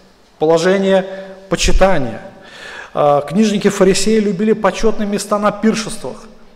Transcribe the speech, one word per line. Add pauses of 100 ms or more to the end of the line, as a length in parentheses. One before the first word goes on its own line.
(400)
положение (440)
почитания. (720)
А,
книжники-фарисеи
любили
почетные
места
на
пиршествах. (300)